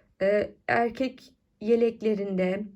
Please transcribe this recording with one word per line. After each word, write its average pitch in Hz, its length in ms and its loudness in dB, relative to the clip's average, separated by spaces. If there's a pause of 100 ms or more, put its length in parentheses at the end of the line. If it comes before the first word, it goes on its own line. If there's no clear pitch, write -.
(220)
Ee, 202 300 2 (160)
erkek 240 640 -2 (280)
yeleklerinde, 208 1040 0 (120)